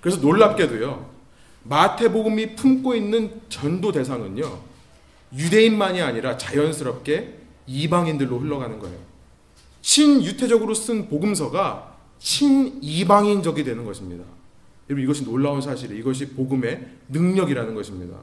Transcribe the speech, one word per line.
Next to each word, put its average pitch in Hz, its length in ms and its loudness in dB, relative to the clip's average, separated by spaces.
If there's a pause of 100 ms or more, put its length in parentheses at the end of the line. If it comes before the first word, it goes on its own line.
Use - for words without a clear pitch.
그래서 180 180 0
놀랍게도요, 139 880 2 (540)
마태복음이 214 920 2
품고 262 400 2
있는 214 540 -2
전도 175 420 -2
대상은요, 127 680 -4 (760)
유대인만이 190 640 4
아니라 123 360 -2
자연스럽게 151 1000 -2 (280)
이방인들로 147 720 0
흘러가는 131 400 -6
거예요. 90 180 -14 (840)
친유태적으로 226 920 4
쓴 220 340 -4
복음서가 156 880 -2 (240)
친이방인적이 202 1400 2
되는 120 220 -6
것입니다. 92 380 -12 (640)
여러분, 139 140 -4
이것이 143 200 -2
놀라운 135 380 0
사실이에요. 123 380 -8
이것이 131 320 -4
복음의 131 540 -4 (220)
능력이라는 151 680 0
것입니다. 95 500 -10